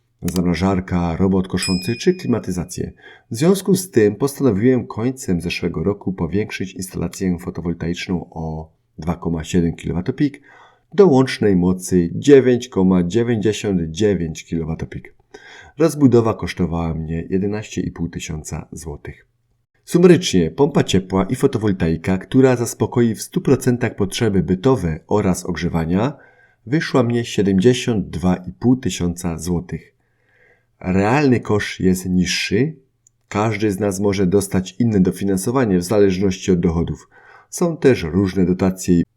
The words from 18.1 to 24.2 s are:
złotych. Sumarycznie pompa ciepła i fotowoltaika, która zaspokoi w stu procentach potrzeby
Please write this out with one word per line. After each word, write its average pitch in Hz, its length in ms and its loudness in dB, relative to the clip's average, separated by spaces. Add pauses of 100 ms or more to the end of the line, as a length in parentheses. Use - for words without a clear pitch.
złotych. 78 540 -14 (580)
Sumarycznie 156 680 4
pompa 143 340 2
ciepła 95 400 0
i 110 100 -4
fotowoltaika, 95 840 0
która 131 380 4
zaspokoi 117 580 0
w 95 80 -10
stu - 180 -6
procentach 123 560 0
potrzeby 98 460 0